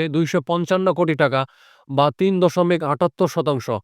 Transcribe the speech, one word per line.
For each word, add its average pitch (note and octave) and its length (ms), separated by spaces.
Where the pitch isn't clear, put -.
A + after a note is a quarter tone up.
দুইশো D#3+ 320
পঞ্চান্ন F3 520
কোটি E3 220
টাকা, C3+ 260
বা C#3 160
তিন F#3+ 220
দশমিক F3 440
আটাত্তর E3+ 520
শতাংশ। C#3+ 320